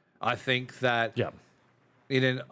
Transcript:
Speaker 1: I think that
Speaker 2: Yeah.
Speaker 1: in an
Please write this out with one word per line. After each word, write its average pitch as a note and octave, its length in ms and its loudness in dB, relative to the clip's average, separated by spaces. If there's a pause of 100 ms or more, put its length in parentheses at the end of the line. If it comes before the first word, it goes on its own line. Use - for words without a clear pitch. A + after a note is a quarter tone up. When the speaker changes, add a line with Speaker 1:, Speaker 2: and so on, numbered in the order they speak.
(220)
Speaker 1:
I A#2+ 140 0
think B2+ 440 -2
that A#2 380 2
Speaker 2:
Yeah. F#2 140 0 (760)
Speaker 1:
in C3 160 2
an B2+ 280 0